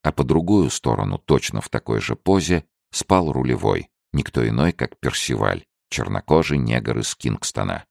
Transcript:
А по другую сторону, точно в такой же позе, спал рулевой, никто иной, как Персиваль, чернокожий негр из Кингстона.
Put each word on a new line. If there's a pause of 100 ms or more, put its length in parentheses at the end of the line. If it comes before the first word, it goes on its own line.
А
по
другую
сторону,
точно
в
такой
же
позе, (240)
спал
рулевой, (220)
никто
иной,
как
Персиваль, (260)
чернокожий
негр
из
Кингстона.